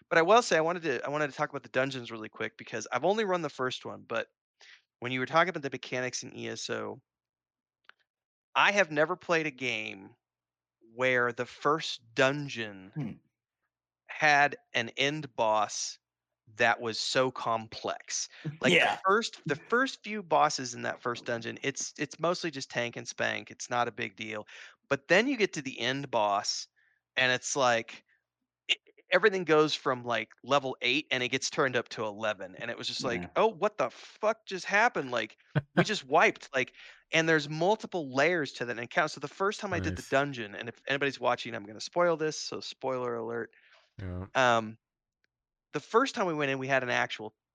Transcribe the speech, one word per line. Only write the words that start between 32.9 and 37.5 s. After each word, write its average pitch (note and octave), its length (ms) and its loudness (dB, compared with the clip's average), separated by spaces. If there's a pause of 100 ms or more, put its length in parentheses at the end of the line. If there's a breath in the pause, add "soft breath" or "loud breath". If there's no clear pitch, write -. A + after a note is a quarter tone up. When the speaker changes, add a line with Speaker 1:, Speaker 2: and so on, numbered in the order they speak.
Speaker 1:
like, A#2 220 -2
Speaker 2:
Yeah. - 100 -16
Speaker 1:
"Oh, G3+ 120 6
what G3+ 300 -2
the F#3 120 0
fuck - 560 -4
just F#3 200 -8
happened?" G3 460 2
Like, A2+ 260 -4 (380 soft breath)
we E3+ 80 4
Speaker 3:
<laughs> - 0 -
Speaker 1:
just G3+ 220 -2
wiped, E3+ 480 4
like, B2+ 200 -2 (380 loud breath)
and D#3+ 160 4
there's D3+ 200 4
multiple E3 640 0